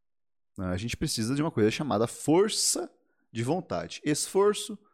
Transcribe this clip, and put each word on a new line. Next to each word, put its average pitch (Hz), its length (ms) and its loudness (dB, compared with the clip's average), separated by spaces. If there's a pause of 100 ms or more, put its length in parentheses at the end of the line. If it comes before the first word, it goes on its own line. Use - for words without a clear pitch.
(580)
né, 95 80 -6
a 90 100 -2
gente 113 220 -6
precisa 123 380 -2
de 147 60 0
uma 160 100 -2
coisa 110 200 4
chamada 117 340 0
força - 840 2 (400)
de 113 120 -4
vontade. 110 600 -4
Esforço, 202 760 0 (160)